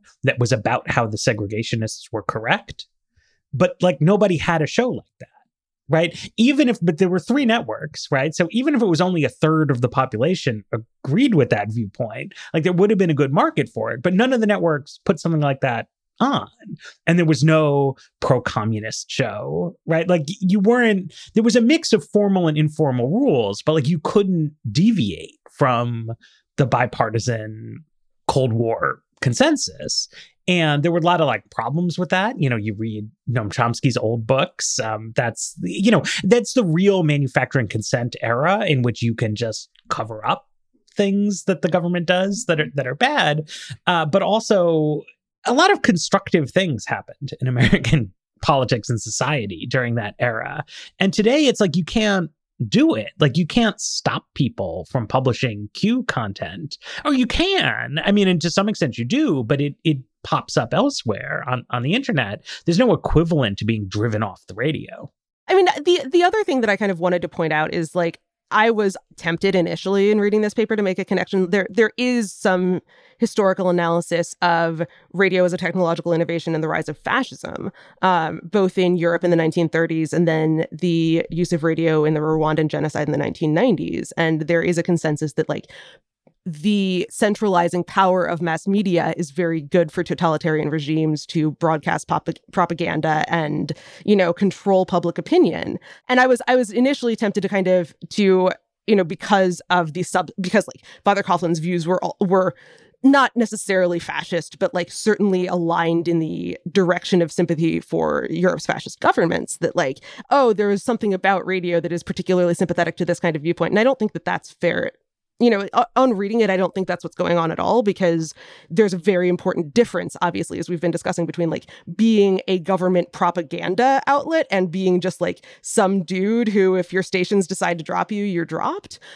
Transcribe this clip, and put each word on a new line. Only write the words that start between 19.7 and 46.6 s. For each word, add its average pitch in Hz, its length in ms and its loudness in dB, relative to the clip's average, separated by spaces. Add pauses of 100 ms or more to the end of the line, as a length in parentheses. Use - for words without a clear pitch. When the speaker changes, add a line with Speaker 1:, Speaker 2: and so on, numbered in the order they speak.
Speaker 1:
right? 165 240 0
Like, 175 180 4
y-, 185 120 -8
you 190 200 2
weren't, 220 540 2 (220)
there 220 80 4
was 226 120 4
a 247 60 6
mix 302 320 4
of - 160 0
formal 196 380 2
and 151 100 2
informal 147 540 2
rules, 139 500 0
but, 156 120 0
like, 143 140 2
you 165 120 0
couldn't 180 560 0 (160)
deviate 139 680 0 (140)
from 120 580 0 (460)
the 143 100 4
bipartisan 113 1160 -2 (440)
Cold 131 240 2
War 113 520 -2 (180)
consensus. - 880 0 (380)
And 160 340 2
there 170 100 2
were 170 60 2
a 160 60 0
lot 175 180 2
of, 147 60 2
like, 113 240 -2
problems 151 480 -2
with 175 100 -4
that. 190 320 0
You 139 80 2
know, 120 80 0
you 107 160 -4
read 107 340 -8 (220)
Noam 117 200 -2
Chomsky's 120 460 0
old 113 300 -2
books. - 540 -2
Um, 113 360 -6
that's, - 460 -4
you 190 300 0
know, 160 100 4 (220)
that's 226 300 2
the 240 120 2
real 185 380 2
manufacturing 139 640 0
consent 117 560 -4
era 156 420 0
in 139 160 -2
which 120 220 -2
you 117 100 0
can 107 220 -2
just 110 340 -8 (200)
cover 107 360 -8
up - 220 -4 (480)
things 202 480 0
that - 180 -2
the 180 80 -2
government 175 380 0
does 185 400 0
that 160 120 0
are, 123 140 -2
that 131 140 -4
are 131 80 -6
bad. 170 520 0 (380)
Uh, 175 180 2
but 185 200 0
also 170 800 2 (420)
a 247 80 0
lot 349 180 6
of - 100 0
constructive 170 720 0
things 170 340 -2